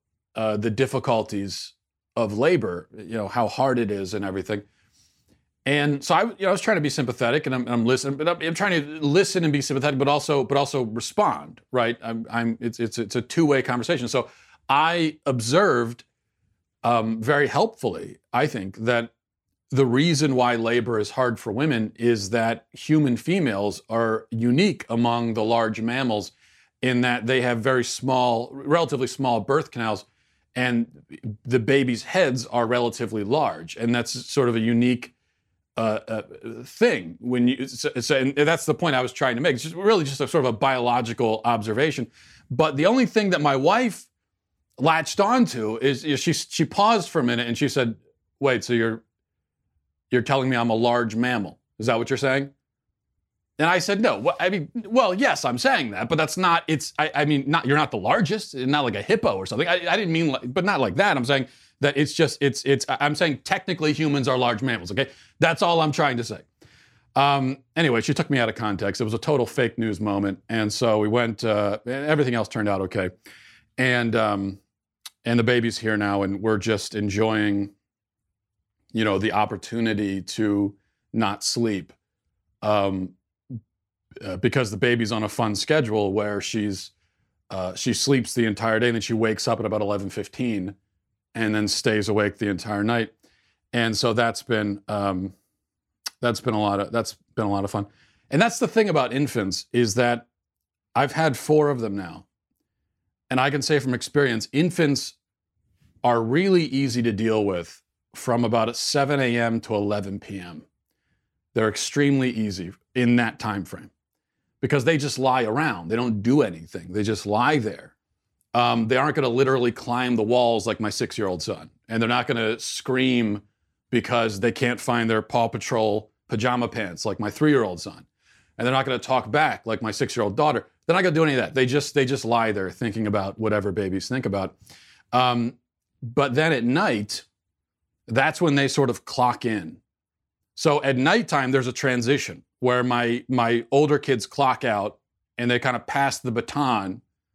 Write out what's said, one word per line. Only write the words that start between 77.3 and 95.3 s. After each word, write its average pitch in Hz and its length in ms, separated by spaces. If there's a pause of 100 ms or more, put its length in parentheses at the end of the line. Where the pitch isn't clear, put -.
you 110 140
know, 98 140
the 104 140
opportunity 104 880
to 101 520 (380)
not 107 320
sleep, 107 480 (680)
um, 98 480 (1160)
uh, 95 140
because 120 320
the 104 80
baby's 117 340
on 110 100
a 104 60
fun 110 260
schedule 107 600
where 104 260
she's, 104 520 (580)
uh, 92 240
she 120 180
sleeps 131 400
the 117 140
entire 110 340
day, 123 80
and 117 60
then 113 80
she - 100
wakes 110 340
up 113 140
at 107 60
about 107 160
eleven 101 260
fifteen 101 640 (600)
and 110 200
then 107 140
stays 107 400
awake 104 300
the 107 100
entire 101 340
night. 113 300 (640)
And 113 200
so 117 200
that's 117 280
been, 104 460
um, 98 460 (880)